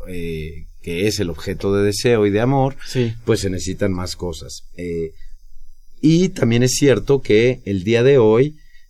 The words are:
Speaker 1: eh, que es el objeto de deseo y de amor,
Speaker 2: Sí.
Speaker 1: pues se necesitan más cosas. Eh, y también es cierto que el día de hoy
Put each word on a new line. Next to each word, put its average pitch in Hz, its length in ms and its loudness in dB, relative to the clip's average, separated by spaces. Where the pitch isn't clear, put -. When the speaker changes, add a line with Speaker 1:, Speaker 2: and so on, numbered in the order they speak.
Speaker 1:
eh, 80 580 -8
que 87 260 -4
es 104 120 -2
el 90 100 -4
objeto 95 460 -4
de 101 80 2
deseo 104 420 2
y 101 60 2
de 104 100 0
amor, 135 360 0
Speaker 2:
Sí. 120 260 -2
Speaker 1:
pues 113 160 0
se 98 100 -2
necesitan 92 420 -4
más 90 220 -6
cosas. - 480 -10
Eh, 85 360 -6
y 165 280 6
también 120 340 2
es 127 80 2
cierto 131 500 4
que 120 440 2
el 98 180 -4
día 113 180 2
de 139 160 6
hoy 120 400 4